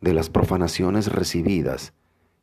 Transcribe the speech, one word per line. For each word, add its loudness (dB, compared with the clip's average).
de 2
las 0
profanaciones 0
recibidas -2